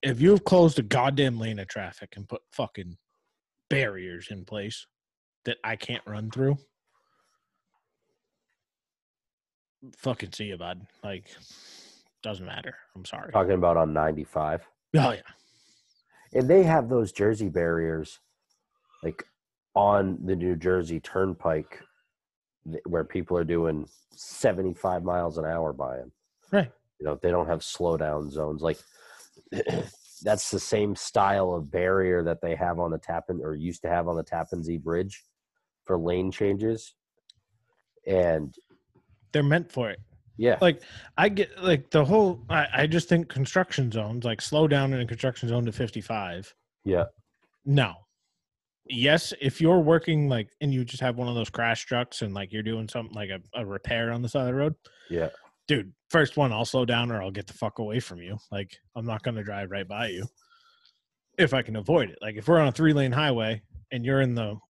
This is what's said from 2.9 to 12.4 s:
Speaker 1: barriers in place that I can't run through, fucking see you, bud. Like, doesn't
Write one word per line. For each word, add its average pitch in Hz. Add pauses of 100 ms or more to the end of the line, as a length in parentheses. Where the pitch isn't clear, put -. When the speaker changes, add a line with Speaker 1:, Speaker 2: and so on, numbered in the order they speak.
Speaker 1:
barriers 92
in 95
place 107 (580)
that 117
I 110
can't -
run 107
through, 135 (3500)
fucking 117
see 107
you, 95
bud. 90 (160)
Like, 98 (960)
doesn't 95